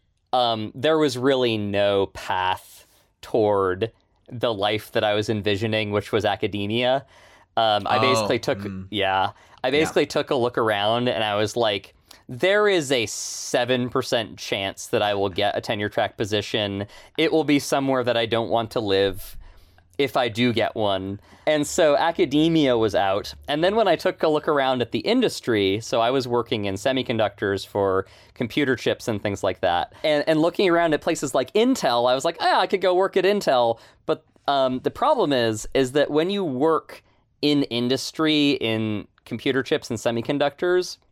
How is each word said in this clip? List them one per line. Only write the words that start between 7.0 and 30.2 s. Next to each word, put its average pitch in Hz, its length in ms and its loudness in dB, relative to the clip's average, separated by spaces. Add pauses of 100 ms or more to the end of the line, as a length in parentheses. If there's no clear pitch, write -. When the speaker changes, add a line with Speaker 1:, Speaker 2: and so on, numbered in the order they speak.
Speaker 1:
Um, 107 300 2
I 123 120 2
Speaker 2:
Oh, - 20 2
Speaker 1:
basically 120 380 2
took, 131 200 -4
Speaker 2:
mm. 98 320 -10
Speaker 1:
yeah, 95 420 0 (320)
I 131 40 2
Speaker 2:
Yeah. - 40 -2
Speaker 1:
basically 156 340 2
took 147 240 -4
a 151 60 0
look 120 200 0
around, 110 520 2
and 110 160 -2
I 107 100 -2
was 107 220 0
like, 107 380 0 (340)
"There 190 400 2
is 160 240 0
a 117 140 0
seven 123 840 -2
percent 117 480 -2
chance - 480 -6
that 113 160 0
I 104 120 0
will 101 160 0
get 101 260 -2
a 113 40 -4
tenure 104 280 -4
track 104 280 -2
position. 101 720 -4 (320)
It 160 140 2
will 156 120 2
be 143 140 2
somewhere 135 460 -2
that 117 120 0
I 117 100 0
don't 110 240 -2
want 113 220 -2
to 123 80 -2
live." 98 560 0 (600)
If 139 180 0
I 127 120 0
do 117 240 0
get 107 240 0
one. 98 440 -2 (260)
And 151 200 2
so 151 300 2
academia 156 800 2
was 110 160 2
out. 98 400 0 (140)
And 151 160 -2
then 202 100 2
when 220 140 2
I 165 80 4
took - 260 -2
a 170 60 4
look 151 200 0
around 131 340 2
at 110 100 -6
the 120 80 -2
industry, 113 800 0
so 117 200 -2
I 117 100 4
was 131 180 0
working 117 380 -2
in 98 100 -2
semiconductors 110 920 -2
for 95 400 0 (280)
computer 131 420 -2
chips - 320 -4
and 107 140 -2
things 101 200 -4
like 95 180 -2
that, 87 320 0 (120)
and, 151 240 2